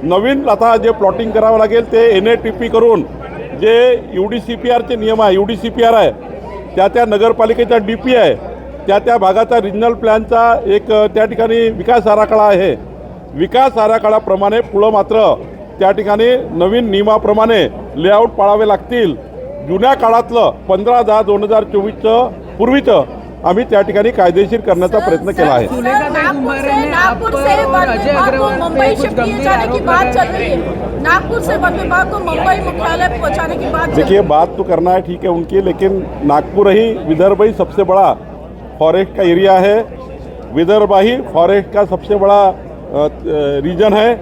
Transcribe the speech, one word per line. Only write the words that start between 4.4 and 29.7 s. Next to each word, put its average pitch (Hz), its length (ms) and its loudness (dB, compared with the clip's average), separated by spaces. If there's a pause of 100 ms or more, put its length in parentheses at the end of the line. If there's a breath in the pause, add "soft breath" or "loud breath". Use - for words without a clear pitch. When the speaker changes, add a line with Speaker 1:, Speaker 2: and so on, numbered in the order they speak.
Speaker 1:
नियम 220 260 -2
आहे, 196 140 4
यूडीसीपीआर 226 580 0
आहे, 185 180 4 (640)
त्या 190 120 2
त्या 240 180 2
नगरपालिकेचा 226 720 0
डीपी 226 380 -2
आहे, 185 200 4 (520)
त्या 196 120 2
त्या 233 180 0
भागाचा 220 440 2
रिजनल 208 320 -2
प्लॅनचा 226 720 2
एक, 208 260 0
अ, 214 160 4
त्या 214 180 0
ठिकाणी 226 440 0
विकास 220 380 0
आराखडा 214 360 2
आहे. 190 320 2 (580)
विकास 240 440 0
आराखड्याप्रमाणे 214 840 0
पुढं 214 300 0
मात्र 208 440 2 (440)
त्या 190 120 4
ठिकाणी 214 460 2 (140)
नवीन 196 400 0
नियमाप्रमाणे 214 760 2 (280)
लेआउट 208 340 2
पाळावे 208 380 2
लागतील. 196 480 0 (520)
जुन्या 202 260 2
काळातलं 233 580 2 (180)
पंधरा 220 320 2
दहा 214 200 2
दोन 202 220 2
हजार 214 200 2
चोवीसचं 220 680 0 (280)
पूर्वीचं 233 460 4 (440)
आम्ही 190 160 2
त्या 202 180 2
ठिकाणी 208 300 0
कायदेशीर 196 500 2
करण्याचा 185 380 0
Speaker 2:
सर, - 60 -4
Speaker 1:
प्रयत्न 165 200 0
Speaker 2:
सर, 190 60 -4
Speaker 1:
केला 151 220 0
आहे. 120 140 2
Speaker 2:
सर, 262 420 -2
नागपूर 285 460 -2
से, 277 340 -2
नागपूर 349 420 -2
से 277 340 0
वन - 240 0
विभाग 277 480 0
को 277 260 -2
मुंबई 269 320 0
शिफ्ट 247 260 -2
किए 233 180 -2
जाने 269 280 0
की 247 120 -2